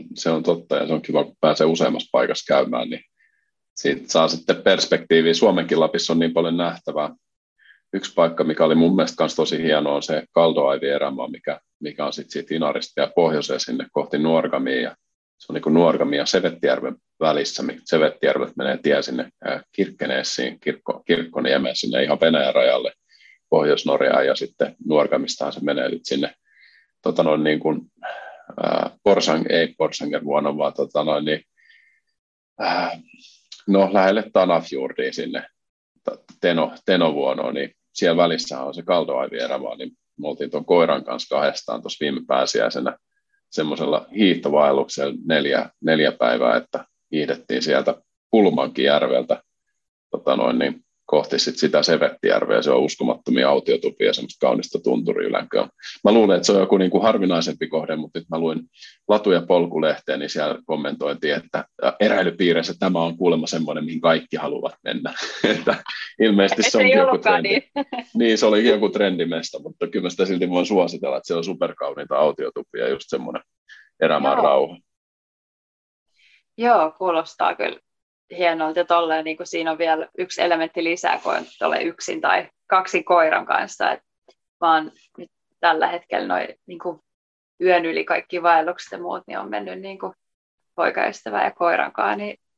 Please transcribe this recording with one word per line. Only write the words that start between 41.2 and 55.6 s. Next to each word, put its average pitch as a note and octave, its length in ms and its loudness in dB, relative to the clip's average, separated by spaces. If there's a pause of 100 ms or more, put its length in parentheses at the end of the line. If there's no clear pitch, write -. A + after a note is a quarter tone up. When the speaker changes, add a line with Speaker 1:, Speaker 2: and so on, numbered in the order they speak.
Speaker 1:
kahdestaan C#2 460 -2
tossa - 220 -8
viime D2+ 220 -4
pääsiäisenä B1+ 680 -2 (540)
semmoisella D2+ 560 -4 (100)
hiihtovaelluksella C#2+ 960 2 (120)
neljä, D2 440 0 (100)
neljä D2+ 320 2
päivää, A#1+ 440 2
että - 280 -6 (280)
hiihdettiin C#2 500 -4
sieltä C#2+ 320 0 (360)
Pulmankin D#2+ 540 2
järveltä, C2 580 0 (680)
tota - 260 -2
noin, B1 220 0
niin - 260 -2 (220)
kohti - 320 0
sit - 200 -4
sitä - 240 2
Sevettijärveä, B1 800 2
se - 80 0
on B1+ 120 4
uskomattomia B1+ 680 0
autiotupia C2+ 580 0
ja G1+ 80 2
semmoista - 320 -4
kaunista A#1 340 -2
tunturiylänkö. G1+ 840 -2 (380)